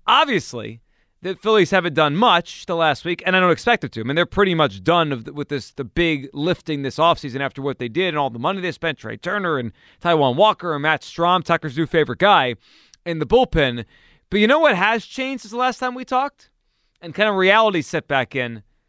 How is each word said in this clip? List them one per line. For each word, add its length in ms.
obviously, 760
the 140
Phillies 380
haven't 220
done 200
much 520
the 100
last 280
week, 220
and 80
I 60
don't 100
expect 300
them 100
to. 100
I 40
mean, 100
they're 100
pretty 300
much 300
done 260
of 140
the, 80
with 160
this, 240
the 100
big 500
lifting 500
this 140
offseason 440
after 200
what 200
they 80
did 200
and 100
all 120
the 80
money 220
they 100
spent, 280
Trey 180
Turner 420
and 140
Taijuan 360
Walker 380
and 80
Matt 180
Strahm, 420
Tucker's 340
new 100
favorite 340
guy, 340
in 140
the 80
bullpen. 580
But 80
you 80
know 140
what 160
has 300
changed 360
since 80
the 80
last 200
time 160
we 100
talked? 460
And 120
kind 160
of 60
reality 480
set 240
back 300
in. 260